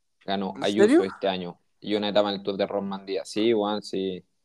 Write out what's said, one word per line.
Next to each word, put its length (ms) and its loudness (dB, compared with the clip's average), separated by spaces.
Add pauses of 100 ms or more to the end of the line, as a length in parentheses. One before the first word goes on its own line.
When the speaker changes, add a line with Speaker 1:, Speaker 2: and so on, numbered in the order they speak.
(260)
Speaker 1:
ganó 320 -4
Speaker 2:
¿En 60 -6
Speaker 1:
Ayuso 260 6
Speaker 2:
serio? 160 6
Speaker 1:
este 220 -6
año. 320 -4 (200)
Y 160 -2
una 140 0
etapa 200 4
en 60 -2
el 80 -8
Tour 140 -2
de 100 0
Romandía. 580 -6
Sí, 300 0
weón, 260 0
sí. 420 -6 (220)